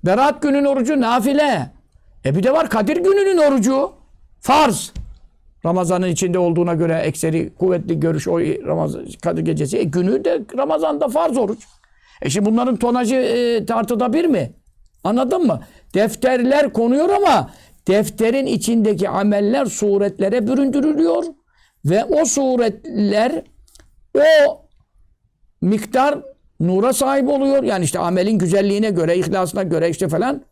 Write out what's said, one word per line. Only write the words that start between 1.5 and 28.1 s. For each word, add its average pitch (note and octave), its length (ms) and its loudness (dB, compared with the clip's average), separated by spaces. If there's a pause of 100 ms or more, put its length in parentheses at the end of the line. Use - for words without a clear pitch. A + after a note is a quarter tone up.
E C3+ 100 0
bir F#3 80 0
de B3+ 100 2
var D#4 160 0
Kadir A3+ 280 0
gününün F#4+ 400 2
orucu, C#4 540 2 (500)
farz. - 520 2 (720)
Ramazan'ın F3+ 420 0
içinde F3+ 320 -2
olduğuna F3 340 2
göre E3 200 0
ekseri D#3+ 640 -2
kuvvetli F3 440 -2
görüş D#3 280 -2
o E3+ 120 0
Ramazan, D#3 680 -4 (160)
Kadir E3 200 -4
gecesi. D#3 360 -2
E - 60 0
günü F3+ 420 -2
de - 160 -2 (160)
Ramazan'da D4+ 500 -2
farz C#4 300 -2
oruç. A3 220 -2 (600)
E - 80 -4
şimdi G3 160 0
bunların A#3+ 300 2
tonajı, A#3+ 400 0
e, A#3+ 500 0
tartıda A#3 480 -2
bir E4 120 0
mi? G3 280 -2 (500)
Anladın C4 440 0
mı? D3+ 120 0 (340)
Defterler B3 800 0
konuyor B3+ 360 0
ama F4 420 2 (360)
defterin A3 580 0
içindeki G#3+ 640 0
ameller G#3 560 0
suretlere G3+ 840 0
büründürülüyor C#4+ 760 0 (640)
ve F#3 200 0
o G#3 200 0
suretler A#3+ 1160 -2 (760)
o D4+ 480 4 (960)
miktar A3 580 0 (400)
nura F#3+ 340 0
sahip C4+ 360 0
oluyor. C#4 340 2
Yani F#3+ 220 -2
işte F3 140 -4
amelin F#3 380 0